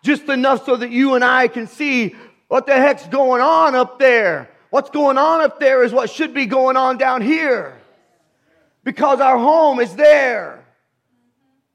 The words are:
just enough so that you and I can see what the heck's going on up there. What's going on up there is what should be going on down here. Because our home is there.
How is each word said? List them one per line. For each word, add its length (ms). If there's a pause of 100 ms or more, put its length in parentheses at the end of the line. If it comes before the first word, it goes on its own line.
just 260
enough 360
so 100
that 160
you 240
and 80
I 240
can 200
see 480 (320)
what 180
the 80
heck's 340
going 340
on 340
up 240
there. 500 (200)
What's 200
going 280
on 240
up 180
there 240
is 100
what 160
should 240
be 120
going 320
on 200
down 240
here. 580 (1040)
Because 360
our 180
home 420
is 160
there. 680 (1080)